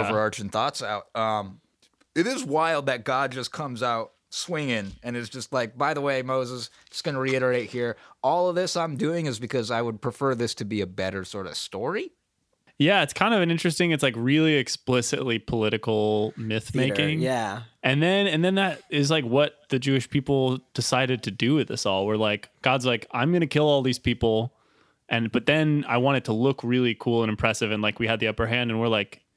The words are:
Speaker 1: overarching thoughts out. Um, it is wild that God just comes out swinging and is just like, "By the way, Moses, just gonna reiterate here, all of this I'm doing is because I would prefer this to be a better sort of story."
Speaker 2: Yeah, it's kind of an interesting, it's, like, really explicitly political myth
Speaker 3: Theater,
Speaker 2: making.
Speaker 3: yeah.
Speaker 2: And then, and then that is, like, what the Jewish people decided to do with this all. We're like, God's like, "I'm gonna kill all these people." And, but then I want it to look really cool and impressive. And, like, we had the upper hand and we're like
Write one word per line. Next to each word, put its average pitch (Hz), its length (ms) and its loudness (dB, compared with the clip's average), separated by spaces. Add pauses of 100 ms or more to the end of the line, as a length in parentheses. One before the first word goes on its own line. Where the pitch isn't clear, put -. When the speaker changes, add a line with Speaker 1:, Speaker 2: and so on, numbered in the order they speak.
Speaker 1:
overarching 107 420 -2
thoughts 123 320 -2
out. 104 340 -8
Um, 107 440 -4 (560)
it 170 120 2
is 262 180 -4
wild 151 400 2
that 123 180 -2
God 131 300 -2
just 123 180 -8
comes 127 320 -8
out 117 300 -2 (160)
swinging 123 640 -4 (100)
and 120 140 -6
is 117 100 -8
just 123 240 -12
like, 123 260 -2
"By 143 160 0
the 147 80 -6
way, 139 200 -2
Moses, 127 480 -4 (200)
just - 140 -12
gonna 143 160 -4
reiterate 127 520 0
here, 120 260 -4 (260)
all 175 240 2
of 175 80 0
this 180 220 0
I'm 165 180 -2
doing 160 300 -2
is 123 120 -4
because 117 320 -4
I 117 120 0
would 117 200 -4
prefer 131 320 0
this 117 220 -2
to 110 100 -8
be 104 140 -2
a 95 80 -2
better 95 380 -4
sort 98 200 -10
of 78 120 -10
story." 175 560 -6 (640)
Speaker 2:
Yeah, 180 260 4
it's 143 80 -2
kind 220 220 2
of 202 80 4
an 170 100 4
interesting, 170 400 2
it's, 151 120 0
like, 131 120 4
really 147 380 4
explicitly 127 840 0
political 107 1000 0
myth 110 320 -4
Speaker 3:
Theater, 135 320 0
Speaker 2:
making. 151 180 0
Speaker 3:
yeah. 117 440 -2 (200)
Speaker 2:
And 135 180 2
then, 190 240 4
and 160 160 0
then 185 140 2
that 190 340 -2
is, 143 220 2
like, 156 140 2
what 139 300 2 (120)
the 131 120 0
Jewish 135 300 0
people 131 500 0 (140)
decided 127 500 0
to 104 80 -4
do 123 240 2
with 135 120 2
this - 180 -4
all. 98 200 0
We're 107 100 0
like, 107 320 0 (140)
God's 131 240 2
like, 120 260 0
"I'm 131 220 0
gonna 170 140 2
kill 151 200 2
all 143 140 4
these 127 180 0
people." 113 540 0 (560)
And, 117 200 0
but 123 160 0
then 151 440 4
I 117 80 2
want 131 220 4
it - 60 -4
to 117 80 0
look 123 300 2
really 123 340 2
cool 117 240 2
and 113 80 2
impressive. 110 400 0
And, 107 120 -2
like, 104 180 -2
we 113 80 0
had 113 140 0
the 113 80 2
upper 110 180 -2
hand 120 240 0
and 110 80 0
we're 117 80 2
like 107 360 -2 (140)